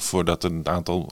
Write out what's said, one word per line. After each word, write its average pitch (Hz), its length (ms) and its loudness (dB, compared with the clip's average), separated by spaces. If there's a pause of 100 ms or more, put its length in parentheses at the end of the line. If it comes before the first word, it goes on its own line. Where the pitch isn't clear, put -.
voor 90 240 0
dat 85 180 2
een 82 240 -2
aantal, 87 440 0